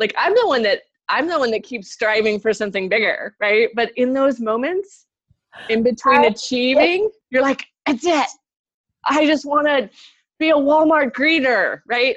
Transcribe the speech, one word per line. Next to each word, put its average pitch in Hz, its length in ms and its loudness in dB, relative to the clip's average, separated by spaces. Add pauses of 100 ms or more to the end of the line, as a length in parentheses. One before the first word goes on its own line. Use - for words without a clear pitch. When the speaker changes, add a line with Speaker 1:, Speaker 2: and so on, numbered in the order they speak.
Speaker 1:
Like, 214 160 -2
I'm 330 180 0
the 466 120 4
one 262 160 0
that, 202 220 -2 (260)
I'm 247 160 -2
the 339 120 -2
one 247 120 0
that 220 140 -2
keeps 220 280 -12
striving 214 480 0
for 220 140 0
something 196 340 -4
bigger, 202 520 -2
right? 214 340 2
But 233 220 -2
in 254 180 0
those 269 260 0
moments, 254 640 -6 (640)
in 226 140 0
between 269 380 2
Speaker 2:
I, 233 80 4
Speaker 1:
achieving, 269 720 0
Speaker 2:
yes. 427 100 -4 (160)
Speaker 1:
you're 262 140 0
like, 269 240 -2 (180)
"That's 285 220 -4
it. 302 200 0 (840)
I 302 160 2
just 302 220 0
wanna 285 420 0 (520)
be 320 100 2
a 311 40 6
Walmart 302 580 2
greeter," 247 760 0
right? 240 300 -2